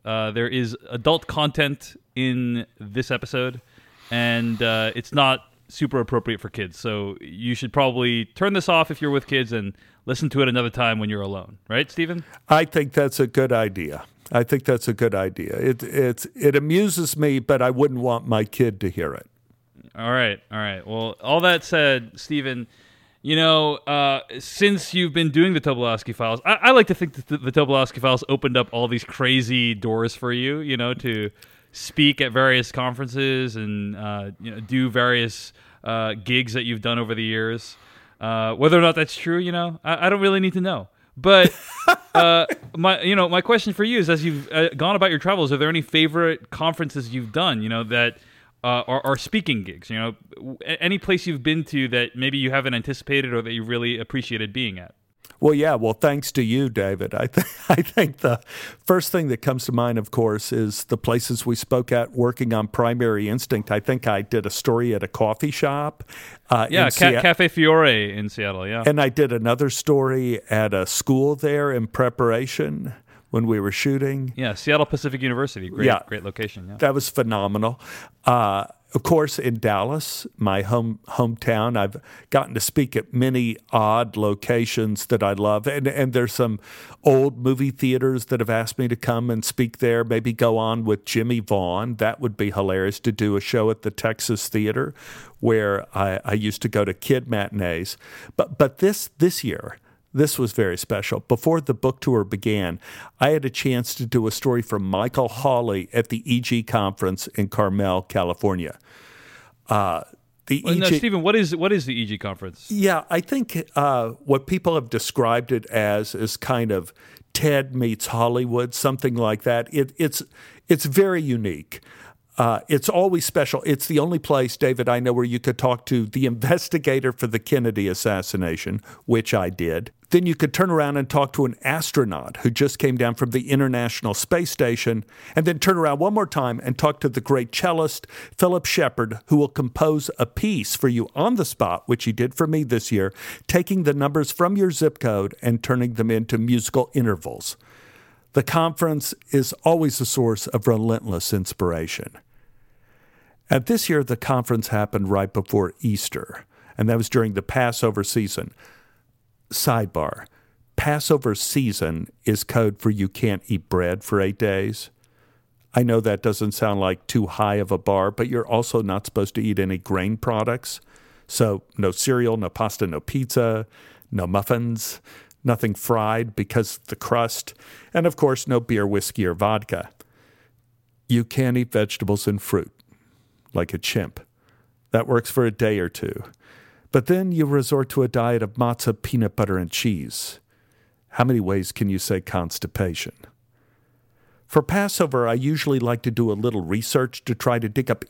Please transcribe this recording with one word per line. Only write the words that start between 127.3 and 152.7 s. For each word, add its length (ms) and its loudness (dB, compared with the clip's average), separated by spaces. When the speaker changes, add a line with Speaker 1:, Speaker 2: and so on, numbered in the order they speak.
Speaker 2:
Kennedy 500 0
assassination, 920 -2
which 300 2
I 160 0
did. 420 -4
Then 180 4
you 80 2
could 200 -2
turn 160 2
around 260 2
and 120 -2
talk 260 0
to 100 2
an 180 -2
astronaut 760 -2
who 120 0
just 280 0
came 180 2
down 180 2
from 160 -2
the 200 -2
International 640 0
Space 360 0
Station, 540 0
and 100 2
then 120 0
turn 180 2
around 220 2
one 160 2
more 120 2
time 380 -2
and 140 -2
talk 220 2
to 100 0
the 100 -2
great 320 0
cellist, 540 -2
Philip 280 2
Shepard, 640 0
who 100 4
will 120 4
compose 680 0
a 80 2
piece 480 -2
for 140 2
you 260 0
on 220 2
the 100 0
spot, 400 -2
which 180 0
he 80 0
did 220 -2
for 120 2
me 160 0
this 280 -2
year, 220 0
taking 360 0
the 120 2
numbers 380 0
from 240 0
your 140 2
zip 280 0
code 440 0
and 200 0
turning 320 0
them 160 0
into 280 0
musical 560 0
intervals. 640 -2
The 80 4
conference 680 0
is 220 0
always 360 2
a 60 0
source 400 0
of 200 0
relentless 680 0
inspiration. 840 -4